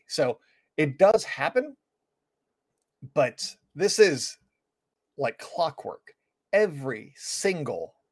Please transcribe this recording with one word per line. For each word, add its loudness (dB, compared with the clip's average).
So -2
it 0
does 6
happen, -4
but -2
this 0
is 4
like -4
clockwork -6
every 0
single -4